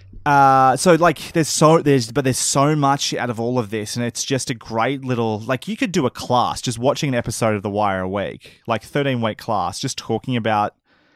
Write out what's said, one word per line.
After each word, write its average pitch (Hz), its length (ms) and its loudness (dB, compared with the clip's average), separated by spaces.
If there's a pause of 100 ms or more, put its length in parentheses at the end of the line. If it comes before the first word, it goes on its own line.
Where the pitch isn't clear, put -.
(260)
Uh, 135 500 6
so, 180 180 6
like, 165 400 2
there's 165 140 2
so, 160 340 6
there's, 135 280 2
but 127 140 -2
there's 127 140 0
so 143 360 2
much 143 400 0
out 120 160 -4
of 107 80 -6
all 120 200 -2
of 104 120 -4
this, 107 260 -6
and 120 80 -4
it's 120 200 -6
just 135 260 -4
a 131 40 -4
great 117 500 -4
little, 117 360 -2
like, 127 280 -6
you 214 80 -6
could 220 160 -4
do 165 140 0
a 113 40 0
class 117 520 -2
just 113 160 -6
watching 135 320 0
an 131 40 -2
episode 113 400 -2
of 101 80 -4
The 107 80 -6
Wire 101 300 0
a 92 80 -4
week, 95 580 -8
like, 113 160 -2
thirteen-week 127 560 -2
class, 90 420 -4
just - 180 -6
talking 117 360 -4
about 107 400 0 (420)